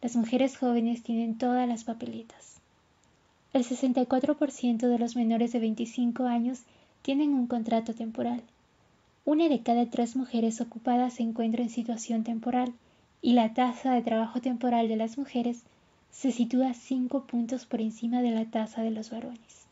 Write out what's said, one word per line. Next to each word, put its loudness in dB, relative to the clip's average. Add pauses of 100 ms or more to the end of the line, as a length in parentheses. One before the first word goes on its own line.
Las -2
mujeres 2
jóvenes 0
tienen -2
todas 2
las -2
papeletas. -10 (960)
El 2
sesenta 0
y 2
cuatro 0
por 0
ciento 0
de 4
los -2
menores 2
de 0
veinticinco 0
años 0 (400)
tienen 2
un 2
contrato 0
temporal. -4 (840)
Una 4
de 2
cada 2
tres -2
mujeres 0
ocupadas 0
se -4
encuentra 0
en 0
situación -2
temporal, -2 (480)
y 4
la 6
tasa 0
de 4
trabajo 0
temporal 2
de 0
las -2
mujeres -4 (480)
se -2
sitúa 2
cinco -2
puntos -2
por -4
encima -2
de 2
la 0
tasa -4
de 0
los -6
varones. -14